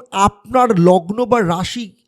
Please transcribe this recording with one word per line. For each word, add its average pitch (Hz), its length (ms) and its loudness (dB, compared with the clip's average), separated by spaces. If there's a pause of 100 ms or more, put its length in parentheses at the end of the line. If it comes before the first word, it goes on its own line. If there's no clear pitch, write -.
(100)
আপনার 214 680 0
লগ্ন 180 440 2
বা 233 180 0
রাশি 180 500 -6 (160)